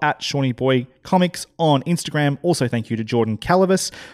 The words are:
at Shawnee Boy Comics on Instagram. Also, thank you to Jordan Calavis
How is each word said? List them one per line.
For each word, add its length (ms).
at 220
Shawnee 300
Boy 340
Comics 420
on 240
Instagram. 580
Also, 280
thank 200
you 80
to 80
Jordan 320
Calavis 540